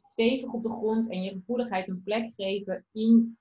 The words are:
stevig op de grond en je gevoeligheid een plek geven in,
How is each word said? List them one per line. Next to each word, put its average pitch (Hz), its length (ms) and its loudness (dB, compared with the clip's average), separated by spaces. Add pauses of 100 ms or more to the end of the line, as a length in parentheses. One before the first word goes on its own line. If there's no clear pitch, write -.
stevig 240 440 0
op - 120 -6
de 226 60 -4
grond 220 420 -2
en 185 120 -4
je 190 80 -6
gevoeligheid 196 580 -4
een 185 140 -6
plek 226 340 -4
geven 196 560 -4
in, 226 480 6